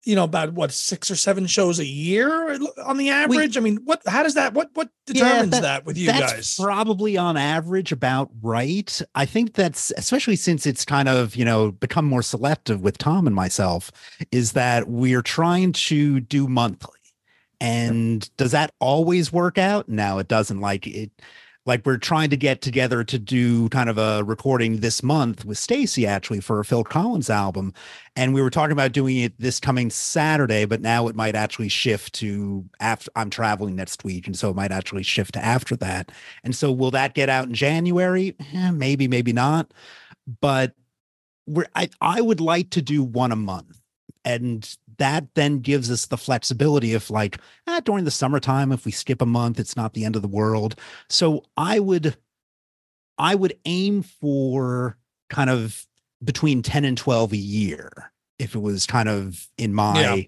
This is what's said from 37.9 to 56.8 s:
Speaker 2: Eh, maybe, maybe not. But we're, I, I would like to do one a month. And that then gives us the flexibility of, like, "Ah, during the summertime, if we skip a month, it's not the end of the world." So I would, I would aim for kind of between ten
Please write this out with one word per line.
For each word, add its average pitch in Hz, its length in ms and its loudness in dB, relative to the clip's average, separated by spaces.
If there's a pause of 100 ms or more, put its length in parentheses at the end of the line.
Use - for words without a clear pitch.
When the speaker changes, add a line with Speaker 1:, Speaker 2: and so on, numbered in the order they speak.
Speaker 2:
Eh, 185 180 0
maybe, 135 380 0
maybe 120 240 0
not. 143 400 2 (640)
But 131 340 2 (720)
we're, 160 180 -2 (100)
I, 175 140 0 (100)
I 180 220 2
would 226 180 2
like 170 300 0
to 170 120 -2
do 143 220 0
one 123 300 0
a - 20 -2
month. 95 420 -8 (460)
And 120 540 -6 (200)
that 143 380 0
then 147 240 2
gives 127 300 0
us 123 180 -2
the 123 100 -4
flexibility 123 760 0
of, 110 160 -2
like, 107 280 -2 (300)
"Ah, 339 180 -2
during 202 180 0
the 147 80 0
summertime, 135 640 0
if 123 100 -4
we 107 80 -6
skip - 300 -4
a 127 60 2
month, 117 300 0
it's - 200 -6
not 110 160 -4
the 110 100 -6
end 110 140 -2
of 104 60 -2
the 101 40 -2
world." 107 480 0 (320)
So 156 360 2 (120)
I 196 240 0
would, 180 380 0 (1000)
I 170 180 2
would 190 200 2 (100)
aim 190 380 0
for 131 920 -2 (320)
kind 135 200 0
of 113 360 -2 (380)
between 135 380 0
ten 147 220 0